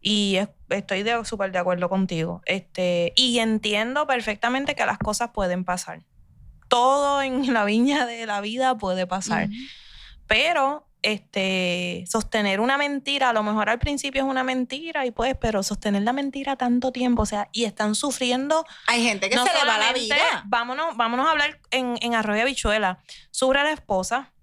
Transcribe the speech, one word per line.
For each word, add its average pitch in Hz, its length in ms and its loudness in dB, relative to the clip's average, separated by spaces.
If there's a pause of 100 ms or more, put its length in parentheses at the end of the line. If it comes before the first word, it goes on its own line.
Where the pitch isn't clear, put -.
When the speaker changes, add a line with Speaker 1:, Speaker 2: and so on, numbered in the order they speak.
Speaker 1:
Y 202 360 2
es-, 202 120 0 (220)
estoy 196 320 -4
de, 226 220 -2
súper 196 280 -4
de 185 60 -2
acuerdo 180 300 0
contigo. 175 580 -2
Este, 180 720 -2
y 247 220 2
entiendo 220 680 0
perfectamente 254 680 -2
que - 120 -2
las 208 120 -2
cosas 226 360 -4
pueden 185 300 -2
pasar. 180 360 -8 (680)
Todo 277 540 4
en 269 300 0
la 220 120 4
viña 247 420 2
de 233 200 -8
la 208 140 -2
vida 247 360 0
puede 185 300 -2
pasar. 180 380 -2
Speaker 2:
Ujú. 202 100 -6 (720)
Speaker 1:
Pero, 285 600 2 (140)
este, 185 1080 -2
sostener 208 500 0
una 262 180 2
mentira, 285 520 0
a - 40 2
lo 214 80 2
mejor 208 260 0
al 233 100 0
principio 277 440 -2
es 269 60 0
una 262 140 0
mentira 262 600 -2
y 247 60 -2
pues, 254 280 0
pero 214 240 0
sostener 202 400 -2
la 233 120 0
mentira 277 420 -4
tanto 247 360 2
tiempo, 247 300 2
o 214 40 2
sea, 208 260 -4
y 233 120 -2
están 214 300 -2
sufriendo 269 680 0 (220)
Speaker 3:
Hay 233 180 2
gente 196 240 0
que 233 80 2
Speaker 1:
no 247 100 4
Speaker 3:
se 370 60 4
le 330 60 2
va 285 80 4
la 226 80 4
Speaker 1:
solamente, 233 260 2 (140)
Speaker 3:
vida. 311 320 2
Speaker 1:
vámonos, 247 500 -2
vámonos 240 300 2
a 320 60 4
hablar 302 280 0 (100)
en, 247 300 -2
en 233 140 -2
arroz 214 240 0
y - 20 2
habichuela. 220 580 0 (320)
Sufre 269 320 2
la 302 100 2
esposa 220 600 -2 (100)